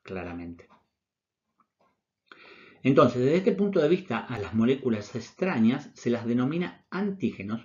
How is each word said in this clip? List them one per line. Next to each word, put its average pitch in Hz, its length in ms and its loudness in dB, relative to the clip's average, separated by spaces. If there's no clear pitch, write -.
claramente. 87 680 -12
Entonces, 131 380 4
desde 143 160 4
este 196 160 2
punto 190 280 0
de 151 80 4
vista, 165 300 0
a 113 200 -8
las 98 160 -8
moléculas 113 600 0
extrañas 135 800 0
se - 160 -4
las 117 160 -2
denomina 139 640 -2
antígenos 117 760 -4